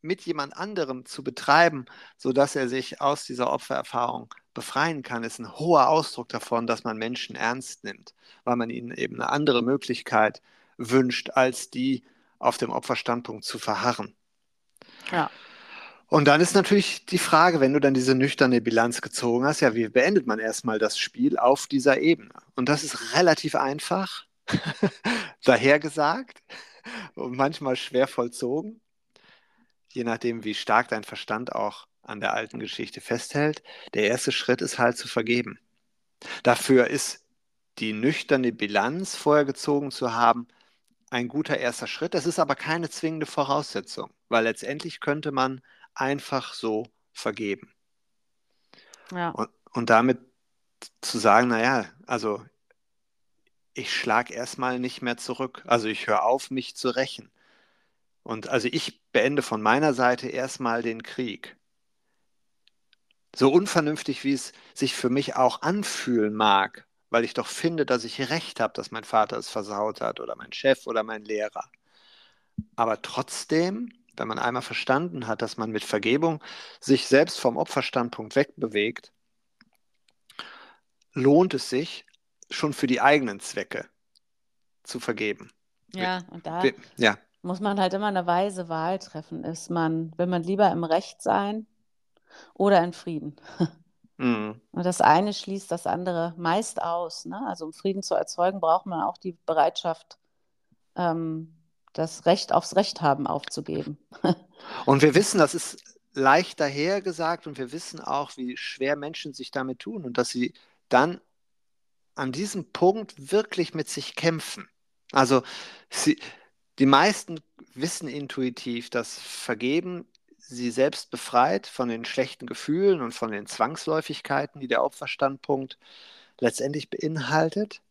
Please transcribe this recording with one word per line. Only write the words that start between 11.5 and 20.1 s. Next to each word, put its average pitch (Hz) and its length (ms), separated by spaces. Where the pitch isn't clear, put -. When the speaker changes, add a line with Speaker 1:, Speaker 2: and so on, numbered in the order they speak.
Speaker 1:
die 127 340
auf - 200
dem - 120
Opferstandpunkt 120 720
zu - 140
verharren. 113 560
Speaker 2:
Ja. 165 200
Speaker 1:
Und 151 200
dann 147 140
ist 175 140
natürlich 196 500
die 180 140
Frage, 165 420
wenn 135 140
du 147 60
dann 139 120
diese 131 220
nüchterne 127 480
Bilanz 117 400
gezogen 120 420
hast, 147 160
ja, 123 140
wie 113 140
beendet 135 380